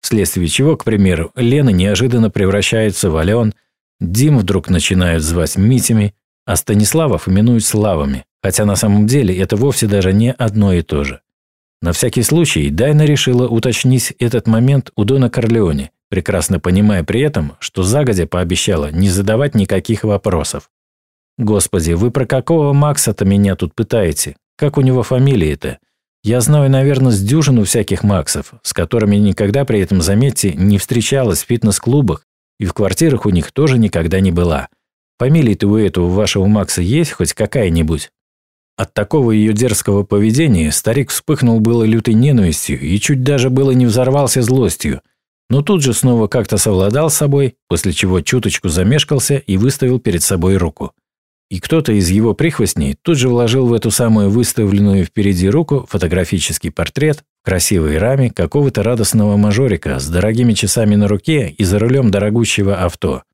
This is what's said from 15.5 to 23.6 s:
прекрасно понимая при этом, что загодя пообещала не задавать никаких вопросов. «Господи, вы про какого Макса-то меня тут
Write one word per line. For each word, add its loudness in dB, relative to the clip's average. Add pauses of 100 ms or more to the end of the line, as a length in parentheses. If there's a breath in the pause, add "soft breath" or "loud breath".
прекрасно -2
понимая 2
при -2
этом, -2
что -6
загодя 0
пообещала -2
не 0
задавать 0
никаких -2
вопросов. -4 (680)
«Господи, 0
вы 0
про -2
какого 0
Макса-то 0
меня 2
тут -6